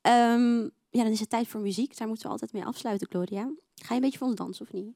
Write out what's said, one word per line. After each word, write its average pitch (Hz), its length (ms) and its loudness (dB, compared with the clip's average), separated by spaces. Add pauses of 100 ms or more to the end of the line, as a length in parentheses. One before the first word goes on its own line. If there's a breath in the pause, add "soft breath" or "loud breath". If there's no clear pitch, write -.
Ehm, 240 560 6 (340)
ja, 240 120 2
dan 220 100 2
is 220 80 0
het 220 100 -6
tijd 233 180 0
voor 220 120 -8
muziek. 202 360 -2
Daar 220 120 -6
moeten 220 180 -8
we - 60 -6
altijd - 200 -8
mee 202 120 -6
afsluiten, 208 460 -4
Gloria. 190 320 -4 (320)
Ga - 140 -18
je 233 60 -2
een 254 60 2
beetje 262 180 0
voor 262 100 -2
ons 233 80 0
dansen, 190 300 -8
of - 60 -18
niet? 202 240 -8